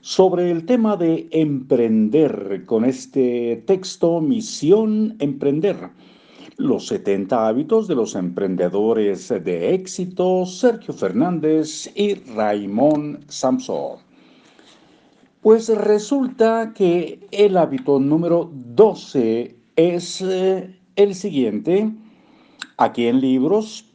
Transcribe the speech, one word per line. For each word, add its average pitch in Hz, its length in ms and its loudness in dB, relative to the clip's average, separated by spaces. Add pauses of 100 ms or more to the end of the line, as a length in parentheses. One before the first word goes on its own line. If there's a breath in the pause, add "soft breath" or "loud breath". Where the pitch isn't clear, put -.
sobre 180 500 2
el 165 140 -2
tema 220 320 2
de 165 340 0
emprender 117 1300 0
con 113 220 0
este 120 800 -2
texto, 170 560 0
Misión 208 960 0
Emprender. 143 720 -2 (680 loud breath)
Los - 300 -2
setenta 101 640 -2
hábitos 156 380 0
de 180 80 -2
los 113 200 -2
emprendedores 95 1120 -2
de 90 460 -2
éxito, 185 720 -4
Sergio 226 480 -2
Fernández 156 1000 -2
y 202 200 0
Raymond 117 1120 -2
Samson. 127 680 -4 (1400 soft breath)
Pues 220 260 6
resulta 220 1040 0
que 175 460 0 (100)
el 202 280 4
hábito 139 420 2
número 165 540 2
doce 120 1000 0 (220)
es, 175 460 0
eh, 185 580 -2 (160)
el 202 180 4
siguiente, 165 760 -2 (880 loud breath)
aquí 117 280 2
en 127 140 2
Libros 143 640 0 (100)